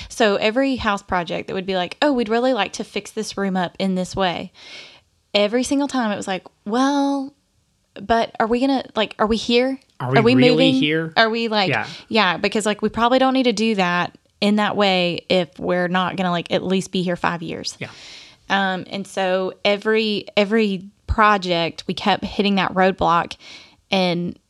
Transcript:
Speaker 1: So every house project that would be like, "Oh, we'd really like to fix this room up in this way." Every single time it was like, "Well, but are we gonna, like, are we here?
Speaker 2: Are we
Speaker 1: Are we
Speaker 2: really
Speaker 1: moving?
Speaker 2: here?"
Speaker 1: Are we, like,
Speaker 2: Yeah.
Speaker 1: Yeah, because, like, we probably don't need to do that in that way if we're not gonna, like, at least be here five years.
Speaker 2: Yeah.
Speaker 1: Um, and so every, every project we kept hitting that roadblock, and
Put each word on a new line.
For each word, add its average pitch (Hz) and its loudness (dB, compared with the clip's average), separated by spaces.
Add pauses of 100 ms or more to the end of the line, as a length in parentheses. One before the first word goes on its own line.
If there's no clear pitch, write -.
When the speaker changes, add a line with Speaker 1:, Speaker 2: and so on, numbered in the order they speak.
Speaker 1:
So 208 2
every 254 0
house 202 -2
project 175 -4
that 160 -8
would 185 -6
be 190 -4
like, 180 -4
"Oh, 294 2
we'd 240 -2
really 240 2
like 202 -2
to 220 -8
fix - -10
this 214 -8
room 190 -2
up 180 -4
in 190 -2
this 180 -4
way." 185 -4 (800)
Every 208 2
single 277 0
time 233 -2
it 196 -2
was - -8
like, 190 -6 (200)
"Well, 277 0 (680)
but 226 0
are 220 0
we 240 2
gonna, 269 0 (100)
like, 214 -2
are 214 2
we 220 0
here? 247 0 (200)
Speaker 2:
Are 127 -4
we 139 6
Speaker 1:
Are - 6
we 240 6
Speaker 2:
really 254 8
Speaker 1:
moving? 262 4
Speaker 2:
here?" 160 0
Speaker 1:
Are 226 4
we, 233 -2
like, 208 0
Speaker 2:
Yeah. 110 -2 (200)
Speaker 1:
Yeah, 190 2
because, 202 0
like, 208 -2
we 214 0
probably 240 2
don't 262 2
need 262 2
to 247 2
do 220 0
that 175 -2 (220)
in 208 2
that 208 0
way 185 2
if 180 2 (100)
we're 180 0
not 180 -2
gonna, 185 -2
like, 170 -4
at 190 -2
least 185 -2
be 185 -2
here 175 -2
five 175 -4
years. - -10
Speaker 2:
Yeah. - -12 (600)
Speaker 1:
Um, 190 -2
and 196 -10
so 185 -2 (120)
every, 214 0 (100)
every 202 0 (180)
project 185 2
we 185 -2
kept 190 0
hitting 202 0
that 185 0
roadblock, 180 2 (560)
and 175 0 (120)